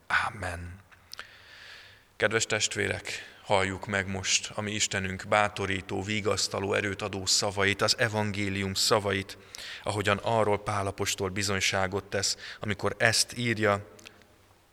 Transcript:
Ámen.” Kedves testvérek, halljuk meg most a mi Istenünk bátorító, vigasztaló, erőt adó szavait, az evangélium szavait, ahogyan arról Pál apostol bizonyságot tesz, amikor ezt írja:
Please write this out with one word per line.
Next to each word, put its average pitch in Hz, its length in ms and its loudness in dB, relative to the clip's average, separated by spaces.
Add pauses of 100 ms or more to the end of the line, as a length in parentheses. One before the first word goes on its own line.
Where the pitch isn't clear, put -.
Ámen.” 90 760 -4 (1300)
Kedves 110 300 2
testvérek, - 840 -2 (100)
halljuk 95 440 2
meg 98 200 0
most 95 480 -2
a 107 60 -4
mi 104 120 -4
Istenünk 95 560 -2
bátorító, 101 760 0
vigasztaló, 101 720 0
erőt 101 280 0
adó 98 240 -4
szavait, 101 560 2
az 107 160 4
evangélium 101 760 0
szavait, 101 640 2 (440)
ahogyan 101 340 2
arról 104 460 2
Pál 101 240 -2
apostol 98 420 -2
bizonyságot 95 760 0
tesz, - 320 -2 (240)
amikor 101 380 -2
ezt - 380 4
írja: 107 560 2 (800)